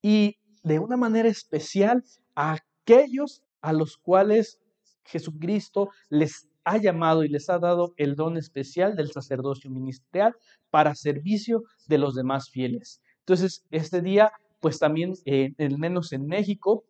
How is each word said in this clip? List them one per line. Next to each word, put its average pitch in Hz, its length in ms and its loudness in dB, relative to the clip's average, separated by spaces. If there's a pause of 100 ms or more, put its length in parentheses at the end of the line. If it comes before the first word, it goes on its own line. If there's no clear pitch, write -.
Y 208 340 2 (240)
de 156 160 0
una 220 180 -4
manera 226 320 2
especial 202 760 0 (320)
a 151 180 -2
aquellos 254 880 2 (200)
a 160 120 -2
los 156 240 -2
cuales 214 640 2 (440)
Jesucristo 175 880 -6 (200)
les 151 380 -2 (160)
ha 196 140 0
llamado 165 460 2
y 147 60 0
les 147 200 -4
ha 180 80 0
dado 175 400 0
el 143 180 0
don 160 220 -4
especial 165 580 -4
del 147 160 -4
sacerdocio 135 600 -8
ministerial 131 640 -4 (340)
para 151 240 2
servicio 208 720 -4 (240)
de 151 100 2
los 139 160 0
demás 131 380 -4
fieles. 127 500 -8 (180)
Entonces, 180 520 -2
este 160 320 -4
día, 202 280 4 (280)
pues 156 180 -2
también, 160 360 -2 (120)
eh, 139 320 -2
al 143 220 -4
menos 170 340 -6
en 139 140 -8
México 202 640 -2